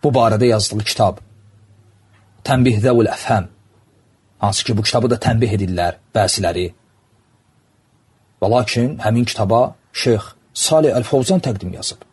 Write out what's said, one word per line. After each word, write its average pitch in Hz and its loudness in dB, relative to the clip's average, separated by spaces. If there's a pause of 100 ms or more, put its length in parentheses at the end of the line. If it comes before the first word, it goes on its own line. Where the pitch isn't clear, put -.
bu 147 2
barədə 113 4
yazdığı 104 -2
kitab, 98 0 (1200)
Tənbih 127 2
Zəvul 117 4
Əfhəm, 98 -2 (920)
hansı 101 -2
ki, 110 -2
bu 107 -2
kitabı 117 0
da 117 0
tənbih 113 0
edirlər 90 -4 (160)
bəziləri. 90 0 (1800)
Və 98 0
lakin 120 0
həmin 117 0
kitaba 110 0 (320)
Şeyx - -2 (220)
Salih 156 2
Əl-Fovzan 135 0
təqdim 98 -6
yazıb. - -12 (120)